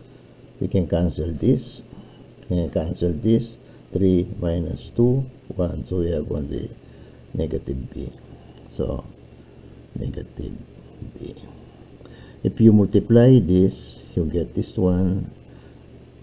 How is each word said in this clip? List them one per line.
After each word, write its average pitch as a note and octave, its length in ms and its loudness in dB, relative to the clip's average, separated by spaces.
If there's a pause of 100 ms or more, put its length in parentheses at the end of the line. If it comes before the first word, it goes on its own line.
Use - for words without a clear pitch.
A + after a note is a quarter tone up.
(600)
We F#2 80 -2
can F#2 200 0
cancel E2 440 0
this. - 480 0 (720)
We F2+ 60 0
can E2 140 -2
cancel E2+ 420 -2
this. A2 440 0 (360)
Three F2+ 360 2 (100)
minus E2+ 560 -4
two, B2+ 320 2 (300)
one. E2+ 280 -4
So F#2 140 -4
we E2+ 140 0
have D2+ 180 -4
only D2 400 -6 (640)
negative D2 560 -6
B. C2 220 -10 (640)
So - 280 -6 (920)
negative - 560 -10 (640)
B. - 160 -14 (1080)
If - 160 -2
you A2+ 120 10
multiply A2+ 680 6
this, F#2 600 0 (140)
you E2+ 120 0
get D2+ 280 -4
this - 240 -6
one. F#2 500 0 (960)